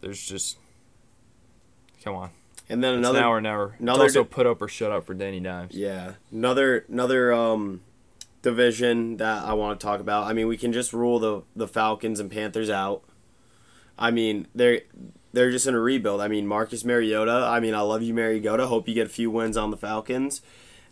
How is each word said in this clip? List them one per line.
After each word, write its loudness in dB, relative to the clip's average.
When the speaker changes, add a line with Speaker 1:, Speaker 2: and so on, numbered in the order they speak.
Speaker 1:
there's -10
just, -8
come -8
on. -10
Speaker 2:
And -2
then 2
Speaker 1:
It's 0
Speaker 2:
another, 4
Speaker 1:
now 4
or 2
never. -2
It's -16
Speaker 2:
another 4
Speaker 1:
also 6
Speaker 2:
di- -14
Speaker 1:
put 2
up 2
or -6
shut -4
up -4
for -10
Danny -6
Dimes. -10
Speaker 2:
Yeah, -8
another, 2
another, 2
um, 0
division 2
that -2
I -2
wanna -2
talk -4
about. -2
I -4
mean, 0
we -2
can -2
just -4
rule 2
the, -2
the -6
Falcons -2
and -8
Panthers -4
out. -2
I 0
mean, 0
they're, 4
they're 4
just 0
in 2
a 2
rebuild. 0
I -2
mean, -2
Marcus -4
Mariota, 2
I 2
mean, 0
I 0
love 0
you, -2
Mariota. 0
Hope 0
you -2
get 0
a -8
few -2
wins -2
on -2
the -6
Falcons. -4